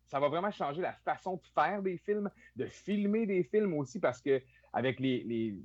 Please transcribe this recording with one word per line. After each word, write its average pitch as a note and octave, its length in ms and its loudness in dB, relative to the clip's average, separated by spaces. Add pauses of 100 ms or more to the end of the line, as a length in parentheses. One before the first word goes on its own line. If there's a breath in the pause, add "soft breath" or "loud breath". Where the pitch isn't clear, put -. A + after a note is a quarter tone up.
ça C#3 140 -4
va C#3+ 100 4
vraiment F3 200 0
changer E3 320 -4
la C#3+ 120 -2
façon F3+ 420 -4
de - 60 -10 (120)
faire F3+ 280 2
des F#3+ 160 -2
films, G#3 340 -2 (240 soft breath)
de A2+ 100 -4
filmer G#3 600 0
des F#3+ 180 2
films G#3 300 2
aussi, D3 260 -4
parce C#3 220 0
que C3+ 200 4 (300 soft breath)
avec B2+ 280 0
les, C3 260 0
les, A2+ 400 -2